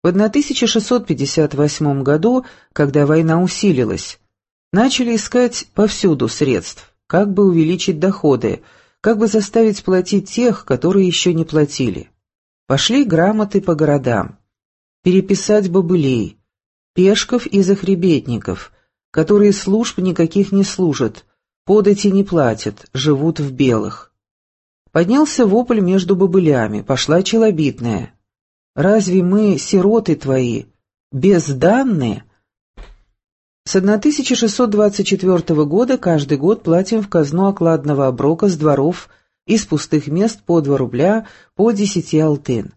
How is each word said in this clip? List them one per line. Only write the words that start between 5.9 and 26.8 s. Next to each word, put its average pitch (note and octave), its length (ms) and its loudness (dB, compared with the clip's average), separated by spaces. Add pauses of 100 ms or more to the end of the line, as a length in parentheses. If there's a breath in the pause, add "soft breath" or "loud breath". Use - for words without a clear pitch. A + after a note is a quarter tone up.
средств, - 680 -4 (140)
как G3+ 260 0
бы G3 140 2
увеличить E3 540 0
доходы, C3+ 640 -2 (380 soft breath)
как G#3+ 180 0
бы A3 100 0
заставить A3 560 0
платить F#3 440 0
тех, A#3 360 -2
которые F3+ 420 0
еще F3 260 0
не D#3+ 120 -2
платили. C#3+ 680 -2 (560)
Пошли A#3 380 0
грамоты G3+ 560 0
по F3 160 -2
городам. C3 640 -2 (680)
Переписать F#3+ 680 2
бобылей, D#3+ 680 0 (560)
пешков G3+ 520 0
и G3 160 2
захребетников, E3+ 1120 -2 (400)
которые G3+ 400 4
служб G#3 460 -2
никаких F#3 520 0
не G3 140 2
служат, C#3+ 600 -2 (400)
подати G3+ 440 2
не G3 160 2
платят, A#2 680 -2
живут D3 460 0
в C#3+ 140 -6
белых. A#2+ 600 -2 (800)
Поднялся A#3+ 560 0
вопль A3+ 340 0
между F#3 360 0
бобылями, D3+ 680 0